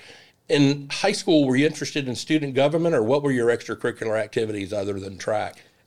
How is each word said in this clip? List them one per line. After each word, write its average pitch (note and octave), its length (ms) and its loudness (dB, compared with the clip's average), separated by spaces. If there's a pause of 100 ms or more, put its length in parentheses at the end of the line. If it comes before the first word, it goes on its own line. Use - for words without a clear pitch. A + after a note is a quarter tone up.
(460)
In C#3+ 460 2
high G3 200 0
school, D#3 340 4
were B2+ 100 2
you C#3 80 4
interested D3+ 420 -2
in B2 80 -4
student C#3+ 380 -2
government, D#3 420 2
or B2 80 2
what C3+ 200 2
were C#3+ 80 0
your A#2+ 180 2
extracurricular A2+ 720 -2
activities G#2+ 540 -4
other G2+ 260 -4
than G2 160 -10
track? G#2 460 -6 (240)